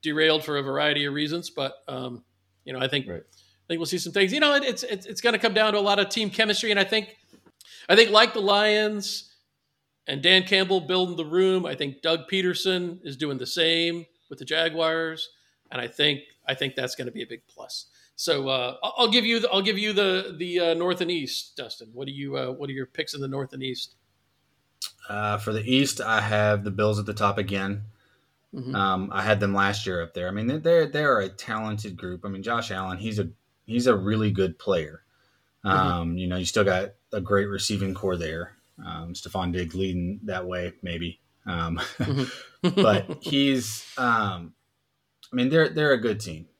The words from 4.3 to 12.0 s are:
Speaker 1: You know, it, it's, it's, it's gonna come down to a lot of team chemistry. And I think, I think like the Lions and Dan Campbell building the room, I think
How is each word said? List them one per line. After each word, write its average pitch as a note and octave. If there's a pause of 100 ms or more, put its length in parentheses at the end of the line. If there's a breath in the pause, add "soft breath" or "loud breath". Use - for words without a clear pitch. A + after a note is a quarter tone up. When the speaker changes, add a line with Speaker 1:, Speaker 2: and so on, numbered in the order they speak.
Speaker 1:
You D4
know, D4
it, C#4
it's, B3+
it's, G3+
it's -
gonna A#3
come A3
down G#3+
to G#3
a -
lot G3+
of G3
team G#3+
chemistry. G#3+
And G3+
I G3
think, G#3 (720 loud breath)
I F#3+
think A3+
like A3+
the A3+
Lions G#3 (760)
and C#3+
Dan F#3
Campbell F#3+
building F3+
the D#3+
room, F#3
I D3
think C#3